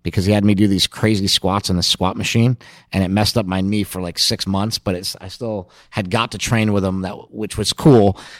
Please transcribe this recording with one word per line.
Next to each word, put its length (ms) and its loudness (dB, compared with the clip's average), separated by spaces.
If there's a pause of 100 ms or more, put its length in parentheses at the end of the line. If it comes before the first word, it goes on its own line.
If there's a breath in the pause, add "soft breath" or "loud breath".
because 220 -2
he 80 4
had 100 2
me 100 6
do 140 4
these 180 2
crazy 420 0
squats 420 -2
on 80 2
the 60 0
squat 340 -2
machine, 400 2 (340 loud breath)
and 100 0
it 60 0
messed 300 2
up 80 0
my 160 -2
knee 220 0
for, 180 -8
like, 180 -8
six 260 -2
months, 320 -2
but 180 -4
it's, 260 -8
I 80 -14
still 400 -8 (220 soft breath)
had 180 -6
got 240 -2
to 40 -10
train 360 0
with 100 0
him, 200 -2
that, 100 -8 (180)
which 260 -10
was 140 -4
cool. 480 6 (200 loud breath)